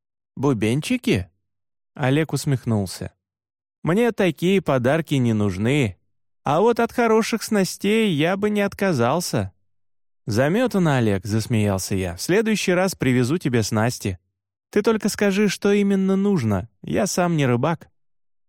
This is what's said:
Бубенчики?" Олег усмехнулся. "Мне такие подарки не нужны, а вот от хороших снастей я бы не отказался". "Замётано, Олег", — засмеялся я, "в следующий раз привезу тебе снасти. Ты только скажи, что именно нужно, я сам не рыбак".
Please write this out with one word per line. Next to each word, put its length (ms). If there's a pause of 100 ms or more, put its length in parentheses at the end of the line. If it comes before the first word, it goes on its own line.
(360)
Бубенчики?" 920 (640)
Олег 400
усмехнулся. 800 (720)
"Мне 280
такие 500
подарки 540
не 180
нужны, 640 (460)
а 180
вот 180
от 120
хороших 520
снастей 680
я 240
бы 120
не 120
отказался". 920 (720)
"Замётано, 720
Олег", — 280
засмеялся 680
я, 200
"в 60
следующий 500
раз 240
привезу 420
тебе 240
снасти. 580 (500)
Ты 120
только 280
скажи, 400
что 240
именно 420
нужно, 540 (120)
я 260
сам 280
не 100
рыбак". 440 (600)